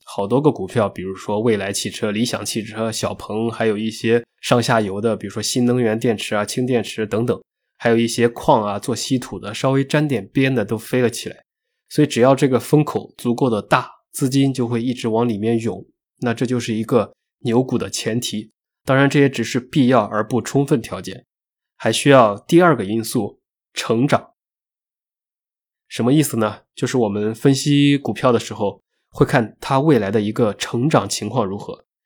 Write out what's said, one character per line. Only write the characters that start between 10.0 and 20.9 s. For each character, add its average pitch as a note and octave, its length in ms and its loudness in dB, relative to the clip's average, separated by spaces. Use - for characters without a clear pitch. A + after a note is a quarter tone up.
点 A2 180 -2
边 C3+ 280 0
的 A2+ 100 0
都 A2 140 -4
飞 B2+ 240 -2
了 A#2 80 2
起 - 180 -10
来。 - 160 -18
所 - 140 2
以 D3 40 4
只 A#2+ 160 2
要 C3+ 120 8
这 C3+ 140 2
个 B2+ 100 2
风 D3 240 2
口 - 360 -6
足 A#2+ 160 0
够 B2+ 160 0
的 G#2+ 100 0
大， - 300 0
资 - 200 -2
金 C3+ 240 2
就 B2+ 120 -2
会 A#2 160 -2
一 B2 120 -2
直 - 120 -6
往 A2+ 220 2
里 A2 80 -2
面 A2+ 220 0
涌， A2 280 -6
那 A#2+ 120 -2
这 A#2 140 -2
就 B2 120 0
是 A#2 140 -4
一 A2 100 -2
个 A2 300 0
牛 A#2+ 220 2
股 B2+ 140 -2
的 G2 140 -4
前 - 280 -4
提。 G#2+ 340 -8
当 C3 100 2
然 C#3 140 4
这 D3 100 4
也 C#3 80 6
只 A#2 160 -4
是 A#2+ 160 -2
必 B2+ 280 2
要 B2 120 4
而 G#2+ 260 -2
不 B2 140 -2
充 C#3 260 -2
分 C#3 140 0
条 G2 220 -12